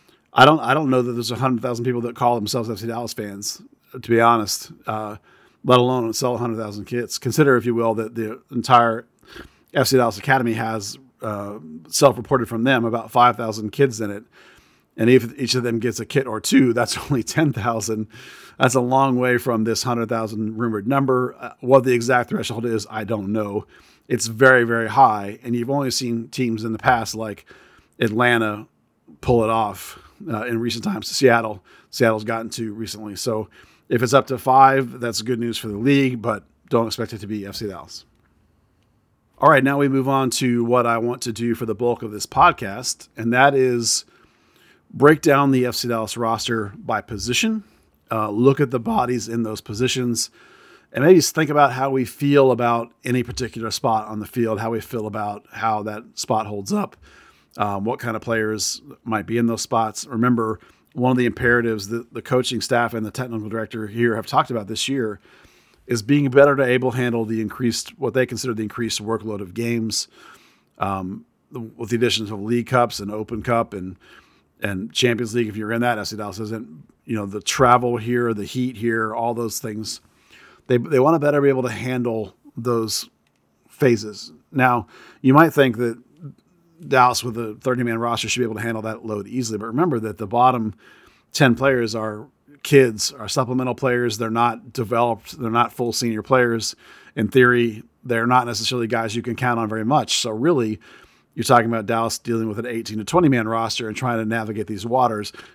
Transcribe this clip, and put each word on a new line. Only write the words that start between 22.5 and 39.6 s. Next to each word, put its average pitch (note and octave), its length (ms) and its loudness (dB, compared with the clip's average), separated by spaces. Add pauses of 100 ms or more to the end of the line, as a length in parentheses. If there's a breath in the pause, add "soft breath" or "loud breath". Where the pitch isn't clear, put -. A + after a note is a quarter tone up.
is, A2+ 260 -2
I A2 140 -6
don't G2+ 280 -4
know. G#2 340 -2 (420 soft breath)
It's A2+ 200 -2
very, B2 340 8
very A#2 260 0
high, G#2+ 540 4
and A#2+ 140 -4
you've A#2 120 -2
only C3+ 220 -2
seen A#2 380 -4
teams A2+ 340 -2
in A2+ 100 -4
the A2 60 -6
past A#2 380 0
like G#2+ 280 -10 (540 soft breath)
Atlanta A2+ 720 0 (520)
pull A#2+ 220 2
it A2 80 0
off, A2 480 -4 (320 loud breath)
uh, A2 140 -6
in A#2 160 -4
recent A#2 240 -6
times. F#3 240 -6
Seattle, A2+ 560 2 (260 soft breath)
Seattle's A2 320 0
gotten A2+ 280 -6
to A2+ 220 -10
recently. G#2 440 -12
So A2 320 -6 (400 soft breath)
if A#2+ 160 0
it's A#2+ 100 0
up C3 140 4
to B2+ 100 -4
five, C3+ 600 4
that's A2+ 220 -6
good A#2 180 -4
news A#2 180 -6
for A2+ 100 -10
the G#2 80 -8
league, B2+ 460 2
but G#2+ 220 -4 (240)
don't A#2 180 2
expect A2 280 -8
it G#2+ 40 -10
to G#2+ 80 -14
be G2+ 200 -8
F G2 100 -12
C A2+ 100 -10
Dallas. E2+ 380 -14 (1300)
All C#3+ 120 6
right, C3+ 140 6